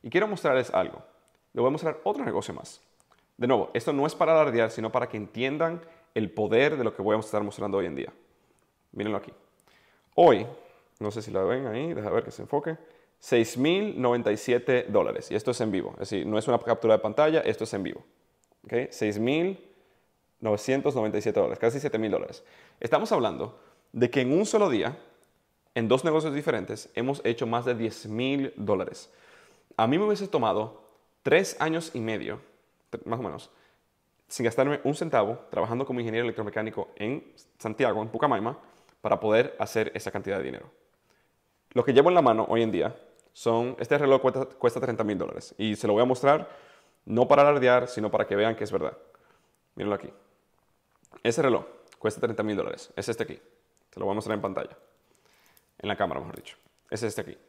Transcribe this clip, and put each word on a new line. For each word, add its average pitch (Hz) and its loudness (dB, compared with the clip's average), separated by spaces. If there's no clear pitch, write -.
Y 120 -12
quiero 190 2
mostrarles 143 2
algo. - 0
Les 120 -2
voy 123 4
a 135 4
mostrar 156 -4
otro 233 -2
negocio 101 -4
más. - -16
De 120 0
nuevo, 120 2
esto 143 0
no 139 0
es 156 -4
para 160 4
alardear, 120 4
sino 110 -6
para 123 -2
que 110 -10
entiendan 147 -4
el 107 -2
poder 123 2
de 127 -2
lo 107 -2
que 101 -10
voy 107 2
a 110 0
estar 107 -4
mostrando 101 -4
hoy 90 0
en 76 -8
día. - -10
Mírenlo 104 -4
aquí. - -10
Hoy, 127 8
no 104 -4
sé 110 -8
si 107 -14
la 95 -2
ven 123 -2
ahí, 139 -6
deja 104 -6
ver 98 0
que - -12
se - -16
enfoque, 156 -4
seis 117 2
mil 180 0
noventa 120 0
y 107 0
siete 123 0
dólares. - 0
Y - -4
esto 110 -2
es 120 -4
en 110 0
vivo, 76 -2
es - -10
decir, 87 -4
no 107 0
es 107 -2
una 120 2
captura 113 4
de 107 2
pantalla, 151 2
esto 110 -2
es - -8
en 98 -4
vivo. - -8
¿Ok? - -8
Seis 104 -2
mil 160 -2
novecientos 131 0
noventa 110 0
y 104 0
siete 107 0
dólares, 67 0
casi 120 0
siete 139 -4
mil 110 -2
dólares. - -6
Estamos 151 0
hablando 107 -2
de 120 2
que 135 0
en 127 0
un 190 2
solo 208 2
día, 107 -2
en 117 0
dos 131 4
negocios 156 0
diferentes, 120 -6
hemos 127 -4
hecho 117 -2
más 117 -2
de 123 0
diez 110 -6
mil 131 -4
dólares. 98 -4
A 113 4
mí 143 2
me 208 2
hubiese 202 -2
tomado 110 0
tres 180 4
años 160 -2
y 127 -6
medio, 110 -6
tr-, - -12
más 117 -4
o 123 -8
menos, 78 -10
sin - -6
gastarme 139 2
un 143 0
centavo, 120 0
trabajando 117 -2
como 123 -6
ingeniero 117 -2
electromecánico 110 -6
en 123 -6
Santiago, 110 -2
en 117 -6
Pucamaima, 117 0
para 107 2
poder 110 4
hacer 110 -2
esa 98 -6
cantidad 98 -4
de 78 -4
dinero. 65 -10
Lo 120 4
que 135 2
llevo 143 10
en 180 4
la 170 8
mano 110 4
hoy 117 2
en 110 0
día 92 0
son, 117 -2
este 143 0
reloj 135 6
cuesta, 131 0
cuesta 123 0
treinta 123 -2
mil 104 0
dólares. - -8
Y 107 -2
se 113 -4
lo 104 4
voy 107 6
a 123 8
mostrar, 139 2
no 117 2
para 143 8
alardear, 123 6
sino 107 -4
para 104 0
que 101 -2
vean 110 2
que 110 -6
es 101 -6
verdad. 80 -4
Mírenlo 101 -2
aquí. - -10
Ese 117 2
reloj 160 2
cuesta - -2
treinta 110 -2
mil 107 -2
dólares. - -6
Es 98 -6
este 113 -4
aquí. - -10
Se - -18
lo 98 -6
voy 98 -2
a - -2
mostrar 107 -4
en 104 -6
pantalla. - -6
En 98 -8
la 101 -2
cámara, 78 -2
mejor - -12
dicho. - -20
Es 110 -6
este 107 -4
aquí. - -14